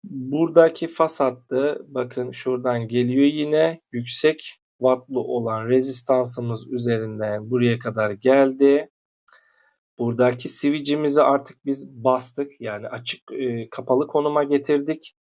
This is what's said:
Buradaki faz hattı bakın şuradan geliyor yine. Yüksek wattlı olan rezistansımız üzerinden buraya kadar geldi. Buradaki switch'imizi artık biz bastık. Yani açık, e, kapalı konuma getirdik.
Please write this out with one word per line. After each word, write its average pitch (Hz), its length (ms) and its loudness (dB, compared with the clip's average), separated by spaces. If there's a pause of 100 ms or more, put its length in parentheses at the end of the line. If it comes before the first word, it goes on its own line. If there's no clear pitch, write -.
Buradaki 160 840 2
faz 160 320 0
hattı 135 680 -2
bakın 127 440 -6
şuradan 123 560 -4
geliyor 123 380 2
yine. 151 560 0 (100)
Yüksek 127 680 -2 (180)
wattlı 127 420 0
olan 113 500 -4
rezistansımız 127 1040 -2
üzerinden 110 760 -4
buraya 120 300 2
kadar 107 320 -4
geldi. 135 760 4 (1080)
Buradaki 123 520 0
switch'imizi 147 720 0
artık 139 440 0
biz 135 380 -8
bastık. 131 580 -2
Yani 107 260 -8
açık, - 440 -12
e, 117 380 -6
kapalı 131 380 0
konuma 147 360 0
getirdik. 143 720 -2 (100)